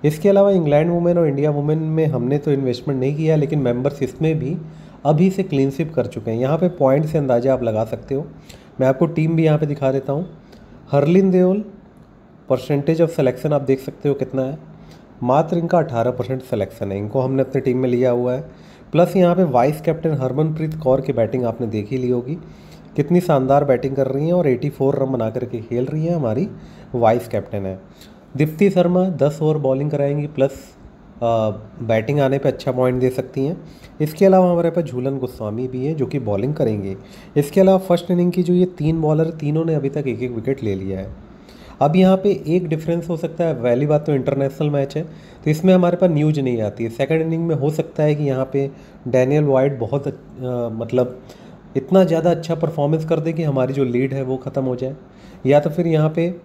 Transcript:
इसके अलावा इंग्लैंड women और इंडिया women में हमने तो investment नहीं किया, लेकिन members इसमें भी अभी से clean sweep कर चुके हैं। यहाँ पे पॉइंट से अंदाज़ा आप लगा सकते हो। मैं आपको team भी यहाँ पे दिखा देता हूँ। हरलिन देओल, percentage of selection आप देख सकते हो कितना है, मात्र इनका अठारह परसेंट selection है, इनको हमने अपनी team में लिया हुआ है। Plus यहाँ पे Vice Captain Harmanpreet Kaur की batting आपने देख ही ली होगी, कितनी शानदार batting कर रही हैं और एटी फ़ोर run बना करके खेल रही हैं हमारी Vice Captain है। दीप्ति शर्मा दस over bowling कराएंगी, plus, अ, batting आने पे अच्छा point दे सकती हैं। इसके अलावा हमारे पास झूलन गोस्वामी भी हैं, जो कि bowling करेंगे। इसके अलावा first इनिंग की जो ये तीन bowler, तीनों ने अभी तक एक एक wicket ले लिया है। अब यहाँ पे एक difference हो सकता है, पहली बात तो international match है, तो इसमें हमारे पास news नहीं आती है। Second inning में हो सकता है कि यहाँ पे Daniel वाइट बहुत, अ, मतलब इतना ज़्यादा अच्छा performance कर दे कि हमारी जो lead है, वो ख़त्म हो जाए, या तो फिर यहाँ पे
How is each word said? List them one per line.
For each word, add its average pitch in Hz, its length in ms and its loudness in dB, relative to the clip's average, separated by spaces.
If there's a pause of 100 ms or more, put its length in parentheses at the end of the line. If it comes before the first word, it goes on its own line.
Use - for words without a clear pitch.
इसके 156 240 2
अलावा 196 220 6
इंग्लैंड 160 400 2
women 170 280 2
और 160 100 2
इंडिया 143 220 0
women 147 280 0
में 156 280 0
हमने 131 320 0
तो 147 140 0
investment 135 480 -2
नहीं 143 160 -2
किया, 156 200 2
लेकिन 151 220 0
members 127 440 -2
इसमें 156 360 -2
भी 135 200 -4 (460)
अभी 156 260 4
से 190 120 -4
clean 135 280 0
sweep 156 240 -6
कर 117 120 0
चुके 113 240 -8
हैं। 113 80 -2
यहाँ 139 200 0
पे 180 100 2
पॉइंट 147 380 2
से 156 120 -2
अंदाज़ा 127 340 2
आप 123 100 0
लगा 110 220 0
सकते - 300 -8
हो। 151 120 -4 (540)
मैं 131 80 4
आपको 135 180 2
team 160 300 0
भी 160 80 2
यहाँ 151 140 4
पे 156 80 0
दिखा 143 260 -2
देता 135 200 -2
हूँ। 170 180 -4 (600)
हरलिन 175 380 4
देओल, 185 340 2 (880)
percentage 143 480 0
of 165 80 4
selection 147 440 0
आप 143 80 2
देख 135 200 0
सकते - 280 -6
हो 139 60 2
कितना 131 280 -4
है, 139 160 -6 (640)
मात्र 156 360 2
इनका 170 200 0
अठारह 120 320 0
परसेंट 127 320 -6
selection 101 500 -6
है, 98 60 -4
इनको 107 220 -2
हमने 131 220 0
अपनी 131 180 -2
team 127 180 0
में 127 100 0
लिया 123 220 2
हुआ 123 240 0
है। 147 160 -8 (420)
Plus 170 240 2
यहाँ 175 180 4
पे 185 100 4
Vice 135 360 2
Captain 160 300 -2
Harmanpreet 156 640 -2
Kaur 131 260 2
की 131 120 -4
batting 120 320 0
आपने 117 220 -4
देख 104 240 -4
ही 131 60 -4
ली 123 140 -2
होगी, 123 240 -2 (600)
कितनी 175 240 2
शानदार 143 440 4
batting 135 320 0
कर 135 100 0
रही 135 200 -2
हैं 170 60 0
और 175 160 2
एटी 131 220 0
फ़ोर 135 240 0
run 131 180 0
बना 113 180 -2
करके 120 280 -6
खेल 120 260 -4
रही 156 220 -4
हैं 170 100 0
हमारी 139 320 -2 (460)
Vice 117 340 2
Captain 101 300 -6
है। 95 220 -8 (560)
दीप्ति 156 340 2
शर्मा 180 380 2
दस 147 340 0
over 151 160 2
bowling 139 320 0
कराएंगी, 143 360 -2
plus, - 260 0 (680)
अ, 113 280 2 (320)
batting 113 380 0
आने 135 180 2
पे 139 100 0
अच्छा 131 240 -2
point 127 280 0
दे 127 100 2
सकती 135 360 -4
हैं। 170 180 -6 (360)
इसके 156 260 2
अलावा 185 260 6
हमारे 170 180 2
पास 165 140 -2
झूलन 127 340 -4
गोस्वामी 117 500 -6
भी 127 180 -6
हैं, 160 100 -4
जो 135 100 -2
कि 143 120 -6
bowling 110 360 -2
करेंगे। 104 420 -2 (400)
इसके 147 240 0
अलावा 190 180 6
first 175 320 -2
इनिंग 175 220 2
की 180 100 0
जो 175 120 2
ये 180 120 4
तीन 160 340 -2
bowler, 156 300 2
तीनों 156 340 -2
ने 160 100 0
अभी 135 140 -2
तक 143 180 -4
एक 120 160 -4
एक 123 80 -4
wicket 120 320 -4
ले 104 120 -2
लिया 95 240 -6
है। - 320 -14 (520)
अब 151 140 2
यहाँ 185 200 6
पे 190 300 -2
एक 170 220 0
difference 160 400 -4
हो 170 80 -4
सकता 165 280 -4
है, 139 180 -2
पहली 123 240 2
बात 151 200 0
तो 151 80 0
international 139 560 -2
match 139 260 -2
है, 156 60 -4 (420)
तो 156 60 0
इसमें 170 240 4
हमारे 175 220 4
पास 180 140 4
news 151 300 2
नहीं 123 220 0
आती 104 220 -4
है। 113 60 -4
Second 139 300 0
inning 165 260 -2
में 165 80 0
हो 143 160 0
सकता 156 320 -4
है 151 120 4
कि 147 100 -2
यहाँ 131 280 -2
पे 139 180 -2 (380)
Daniel 131 360 2
वाइट 139 340 2
बहुत, 139 300 -4
अ, 131 40 -6 (600)
मतलब 117 480 -2 (560)
इतना 185 280 4
ज़्यादा 165 260 2
अच्छा 165 240 -2
performance 156 500 -2
कर 160 160 -2
दे 160 120 -4
कि 160 100 -4
हमारी 135 300 0
जो 135 120 0
lead 127 300 0
है, 135 80 -4
वो 131 140 -4
ख़त्म 131 280 -6
हो 127 120 -2
जाए, 131 200 -6 (500)
या 143 140 6
तो 151 100 -2
फिर 165 160 -2
यहाँ 156 240 2
पे 170 240 -2 (100)